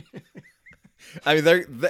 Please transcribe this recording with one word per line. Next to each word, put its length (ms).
<laughs> 1120
I 100
mean, 80
they're, 220
they, 240